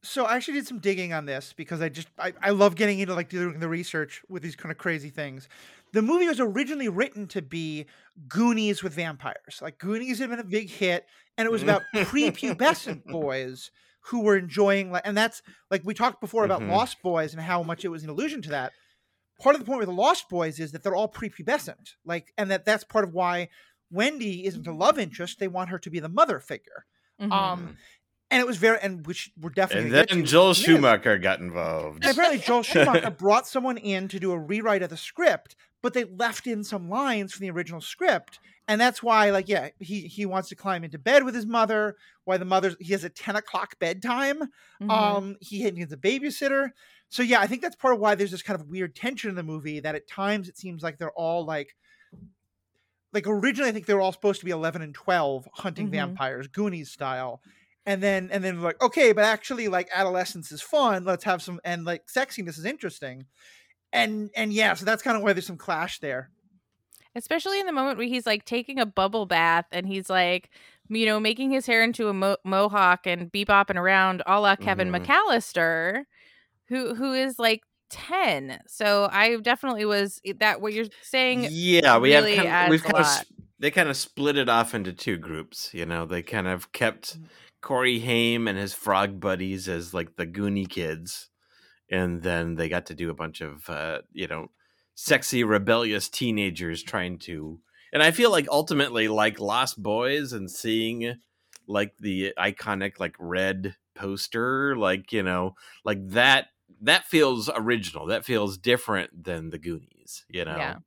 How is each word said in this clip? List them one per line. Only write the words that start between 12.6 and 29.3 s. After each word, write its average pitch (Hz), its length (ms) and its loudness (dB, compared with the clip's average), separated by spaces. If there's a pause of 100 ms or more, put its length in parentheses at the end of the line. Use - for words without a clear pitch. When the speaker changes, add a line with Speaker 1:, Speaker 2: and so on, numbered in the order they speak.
Speaker 1:
boys 131 680 -6 (360)
who 240 160 -4
were 208 140 6
enjoying, 196 540 2
like, 180 140 -2
and 202 120 -2
that's, 220 240 0 (300)
like, 190 140 0
we 202 100 -4
talked 247 260 0
before 226 240 0
about 190 180 0
Speaker 2:
Mm-hmm. 185 100 -2
Speaker 1:
Lost 226 280 0
Boys 160 320 -2
and 160 80 -12
how 175 220 -2
much 165 220 -6
it 190 40 -4
was 165 140 -10
an 156 80 -10
allusion 262 320 -6
to 156 80 -10
that. 135 220 -4 (680)
Part 277 140 4
of 302 60 -4
the 233 40 -12
point 254 140 -4
with 208 100 -2
the 180 60 -6
Lost 247 340 2
Boys 160 300 -4
is 156 140 -8
that 156 100 -14
they're 196 140 -2
all 214 140 0
prepubescent, - 840 -6 (100)
like, 170 320 -8
and 202 140 -2
that 190 140 -2
that's 214 180 2
part 214 220 0
of 175 80 -8
why 175 380 0 (400)
Wendy 208 560 -2
isn't 185 200 -6
a 170 80 -10
love 233 240 4
interest. 175 400 -8
They 196 80 -4
want 185 240 -6
her 185 80 -6
to 175 120 -12
be 165 100 -6
the 156 80 -10
mother 208 320 2
figure. - 460 -14 (340)
Speaker 3:
Mm-hmm. 202 120 -2
Speaker 1:
Um, 180 440 -2 (540)
and 262 100 4
it 247 60 2
was 247 100 -4
very, 220 240 4
and 180 260 -6
which - 320 -10